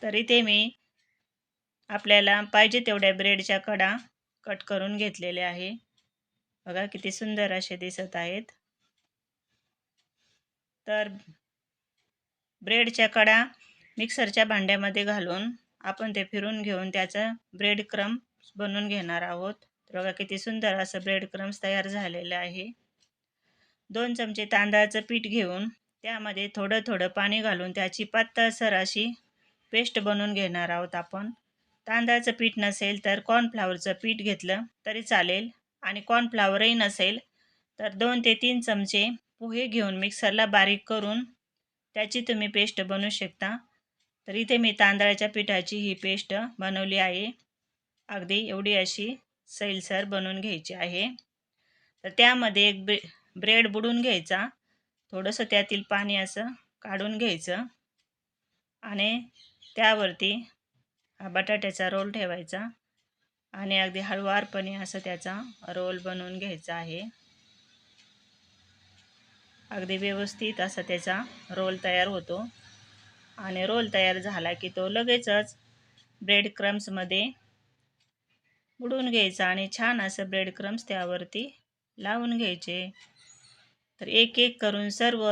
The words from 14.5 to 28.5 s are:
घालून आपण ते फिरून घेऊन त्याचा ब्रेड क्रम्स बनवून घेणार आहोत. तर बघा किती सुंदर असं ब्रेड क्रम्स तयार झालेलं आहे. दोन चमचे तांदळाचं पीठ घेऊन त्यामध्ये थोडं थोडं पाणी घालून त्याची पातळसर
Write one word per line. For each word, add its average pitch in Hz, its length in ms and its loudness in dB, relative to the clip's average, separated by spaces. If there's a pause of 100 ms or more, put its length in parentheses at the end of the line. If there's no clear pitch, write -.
घालून 202 460 -2 (300)
आपण 214 300 -6
ते 202 120 -2
फिरून 214 380 -4
घेऊन 190 280 -4
त्याचा 196 420 -2 (220)
ब्रेड 202 360 0
क्रम्स 214 640 -6
बनवून 202 320 -4
घेणार 175 340 -4
आहोत. 175 320 -6
तर - 460 -14
बघा 185 120 -2
किती 196 260 -6
सुंदर 220 380 -2
असं 190 240 -4
ब्रेड 190 280 0
क्रम्स 196 360 -8
तयार 196 240 0
झालेलं 175 480 -6
आहे. 180 320 -6 (1200)
दोन 240 240 -2
चमचे 214 320 -4
तांदळाचं 208 560 4
पीठ 226 220 -2
घेऊन 202 440 -2 (360)
त्यामध्ये 208 520 -6
थोडं 208 320 0
थोडं 185 220 0
पाणी 202 320 0
घालून 185 300 -2
त्याची 190 340 -4
पातळसर 226 680 2